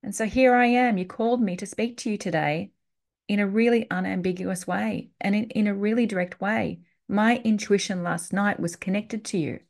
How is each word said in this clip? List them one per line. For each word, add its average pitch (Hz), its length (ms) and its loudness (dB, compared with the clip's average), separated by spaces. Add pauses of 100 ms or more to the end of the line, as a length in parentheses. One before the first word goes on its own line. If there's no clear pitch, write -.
And 202 120 -8
so 220 100 -2
here 247 300 4
I 247 100 6
am. 240 320 4
You 180 80 -2
called 233 360 0
me 185 160 0
to 202 80 -8
speak 233 320 -6
to - 120 -6
you 208 80 -2
today 160 540 -2 (560)
in 208 120 0
a 202 80 2
really 226 440 2
unambiguous 185 760 -2
way 196 440 -4 (120)
and 202 140 2
in, 220 160 0
in 208 160 2
a 202 60 0
really 214 320 2
direct 180 360 -2
way. 196 380 -2 (280)
My 214 300 4
intuition 202 680 0
last 170 300 -4
night 202 260 0
was 170 160 -4
connected 208 500 -4
to - 120 -4
you. 135 220 -2 (100)